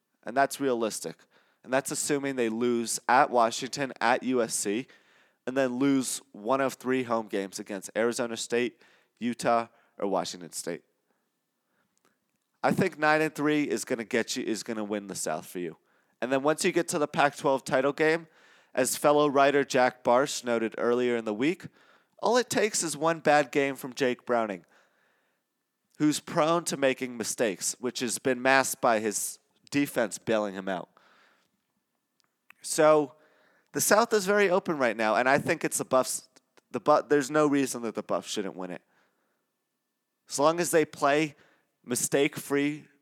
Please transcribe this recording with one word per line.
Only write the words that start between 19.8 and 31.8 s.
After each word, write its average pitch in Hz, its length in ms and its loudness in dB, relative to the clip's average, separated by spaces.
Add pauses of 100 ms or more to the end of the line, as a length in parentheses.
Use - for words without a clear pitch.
Barsh 131 420 2
noted 113 340 -2
earlier 120 380 0
in 113 80 -6
the 107 100 -4
week, 143 320 -2 (540)
all 220 160 2
it 240 120 2
takes 214 340 0
is 156 140 -4
one 160 240 0
bad 147 320 4
game 139 240 0
from 123 160 -12
Jake 123 320 -2
Browning, 110 400 0 (1300)
who's 151 200 2
prone 165 460 0
to 170 120 -6
making 131 400 -2
mistakes, 110 640 -4
which 117 200 -6
has 120 180 -4
been 127 220 -2
masked 131 400 2
by 117 180 4
his 107 400 -4 (320)
defense 139 460 -2
bailing 107 380 -2
him 95 140 -8
out. 92 200 -6 (1700)